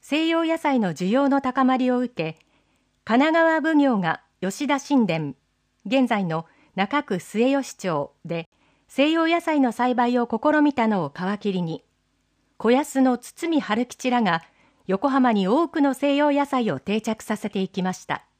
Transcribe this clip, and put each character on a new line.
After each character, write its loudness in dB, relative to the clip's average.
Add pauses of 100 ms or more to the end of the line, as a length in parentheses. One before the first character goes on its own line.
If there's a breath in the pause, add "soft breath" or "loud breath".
西 -2
洋 0
野 -2
菜 0
の 0
需 -4
要 2
の 2
高 -2
ま 4
り 0
を 0
受 -2
け、 -8 (680)
神 2
奈 2
川 -
奉 2
行 4
が -2 (180)
吉 -6
田 0
神 2
殿、 -4 (520)
現 2
在 0
の -4 (280 soft breath)
中 -2
区 -4
末 -2
吉 -4
町 -4 (120)
で、 -8 (400)
西 2
洋 0
野 2
菜 0
の 4
栽 0
培 2
を -2
試 0
み 4
た 0
の 0
を -6
皮 -4
切 -4
り -2
に、 -6 (720)
子 0
安 0
の 2
堤 -4
春 -2
吉 -6
ら 2
が 0 (440 soft breath)
横 0
浜 2
に 2
多 2
く -2
の 2
西 0
洋 2
野 0
菜 -2
を -4
定 -2
着 -6
さ -4
せ -8
て -4
い -2
き -6
ま -2
し -12
た。 -6 (160)